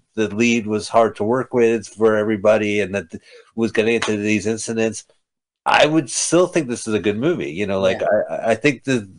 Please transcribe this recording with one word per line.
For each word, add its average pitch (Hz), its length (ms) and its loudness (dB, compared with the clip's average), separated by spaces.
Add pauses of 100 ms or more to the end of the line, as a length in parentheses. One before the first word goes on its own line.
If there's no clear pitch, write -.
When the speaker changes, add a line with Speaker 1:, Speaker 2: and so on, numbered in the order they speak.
(160)
Speaker 1:
the 107 200 -2
lead 117 300 2
was 107 240 -4
hard 113 280 2
to 104 60 -2
work 120 300 -2
with 117 340 2
for 110 280 2
everybody 107 640 2
and 95 160 -2
that 90 160 -6
th-, 101 100 -12 (340)
was 113 160 0
getting 113 220 2
into 110 240 0
these 104 300 0
incidents, 113 580 -4 (640)
I 117 180 6
would 156 240 0
still - 380 2
think 170 200 -2
this 117 200 -8
is 107 80 -2
a 101 40 2
good 107 200 -2
movie. 120 320 -2
You 95 160 -4
know, 95 120 -2
like, 95 220 0
Speaker 2:
Yeah. 101 360 -2 (100)
Speaker 1:
I, 117 40 -4
I 113 40 -12
think 139 300 -2
the, 120 220 -2 (120)